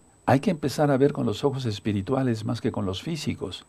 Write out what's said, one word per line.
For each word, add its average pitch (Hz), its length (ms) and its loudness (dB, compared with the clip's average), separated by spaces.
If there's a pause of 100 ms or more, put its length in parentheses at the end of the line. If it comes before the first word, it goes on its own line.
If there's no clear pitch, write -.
(260)
Hay 135 140 6
que 190 120 0
empezar 147 400 0
a 131 60 4
ver 143 140 6
con 147 140 -2
los 110 180 -2
ojos 135 220 0
espirituales 110 800 -2
más 120 160 -4
que 113 100 0
con 104 140 -2
los 92 160 -4
físicos, 120 680 -6